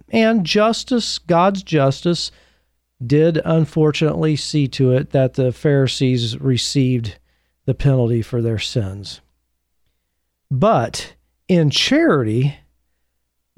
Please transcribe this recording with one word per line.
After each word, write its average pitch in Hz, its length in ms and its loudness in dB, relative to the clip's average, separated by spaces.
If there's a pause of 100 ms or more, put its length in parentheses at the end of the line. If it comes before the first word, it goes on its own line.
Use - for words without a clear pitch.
(100)
And 226 360 2
justice, 220 720 -2
God's 185 460 0
justice, 151 680 -2 (720)
did 151 400 2
unfortunately 156 920 0
see 143 320 -2
to 127 240 0
it 127 180 0
that 131 240 0
the 127 180 0
Pharisees 127 880 0
received 127 760 -2 (460)
the 135 100 -2
penalty 123 480 0
for 120 180 -6
their 113 200 -2
sins. 98 600 -8 (1300)
But 139 680 -2 (340)
in 165 220 4
charity, 143 840 0 (1040)